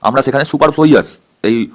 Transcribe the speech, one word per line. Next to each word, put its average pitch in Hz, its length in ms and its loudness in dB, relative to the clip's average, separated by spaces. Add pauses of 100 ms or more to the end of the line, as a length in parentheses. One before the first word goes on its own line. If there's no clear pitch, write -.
আমরা 127 200 0
সেখানে 139 240 -2
সুপারফ্লুয়াস 151 720 2 (240)
এই 113 320 -2